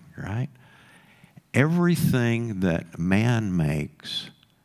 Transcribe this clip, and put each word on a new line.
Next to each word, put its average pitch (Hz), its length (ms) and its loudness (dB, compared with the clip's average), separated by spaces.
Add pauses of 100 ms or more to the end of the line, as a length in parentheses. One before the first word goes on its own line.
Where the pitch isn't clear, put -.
(180)
right? 120 320 -6 (1080)
Everything 120 1080 2
that 87 360 -2
man 104 580 0
makes - 760 -4 (340)